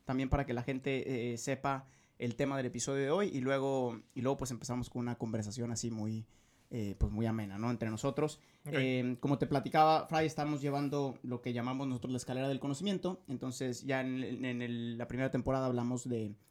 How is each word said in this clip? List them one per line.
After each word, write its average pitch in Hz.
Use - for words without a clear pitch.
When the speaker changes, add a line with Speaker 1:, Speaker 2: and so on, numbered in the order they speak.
Speaker 1:
también 131
para 139
que 123
la 120
gente, 131
eh, 117
sepa 135
el 120
tema 139
del 131
episodio 139
de 135
hoy 190
y 139
luego, 135
y 127
luego 135
pues 127
empezamos 123
con 123
una 120
conversación 113
así 117
muy, 110
eh, 101
pues 104
muy 110
amena, 107
¿no? 113
Entre 113
nosotros. 139
Speaker 2:
Ok. 151
Speaker 1:
Eh, 127
como 139
te -
platicaba, 156
Fray, 160
estamos 151
llevando 139
lo 123
que 123
llamamos 131
nosotros 127
la 127
escalera 131
del 135
conocimiento. 180
Entonces 127
ya 135
en, 127
en 123
el, 117
la 117
primera 131
temporada 131
hablamos 123
de, 110